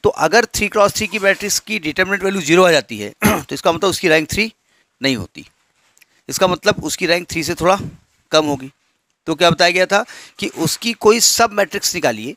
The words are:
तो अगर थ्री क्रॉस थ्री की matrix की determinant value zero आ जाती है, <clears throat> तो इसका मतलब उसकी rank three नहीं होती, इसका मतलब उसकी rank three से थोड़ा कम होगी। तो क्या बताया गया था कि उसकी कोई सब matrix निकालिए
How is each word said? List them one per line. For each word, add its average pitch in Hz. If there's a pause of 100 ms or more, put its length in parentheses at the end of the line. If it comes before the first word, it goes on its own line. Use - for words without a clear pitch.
तो 208
अगर 185
थ्री -
क्रॉस 202
थ्री 214
की 196
matrix 196
की 214
determinant 180
value 196
zero 165
आ 175
जाती 123
है, 104
<clears throat> -
तो 202
इसका 165
मतलब 175
उसकी -
rank 156
three 220 (500)
नहीं 135
होती, 82 (840)
इसका 185
मतलब 185
उसकी -
rank 170
three 160
से 160
थोड़ा 185 (520)
कम 156
होगी। 139 (560)
तो 160
क्या 170
बताया 175
गया 185
था 202 (340)
कि 190 (120)
उसकी 190
कोई 220
सब 226
matrix 196
निकालिए 131